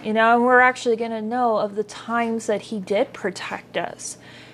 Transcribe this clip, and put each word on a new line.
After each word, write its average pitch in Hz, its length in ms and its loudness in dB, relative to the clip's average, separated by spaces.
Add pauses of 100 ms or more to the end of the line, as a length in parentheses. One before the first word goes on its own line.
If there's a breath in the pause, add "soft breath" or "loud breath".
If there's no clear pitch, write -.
you 214 100 -4
know, 226 220 4
and 240 80 4
we're 247 160 6
actually 247 360 4
gonna 226 260 -6
know 226 360 0
of 202 180 -4
the 208 80 -2
times 226 640 -4
that 202 160 -2
he 220 160 -8
did 196 340 -2
protect - 640 -8
us. - 400 -8 (360 loud breath)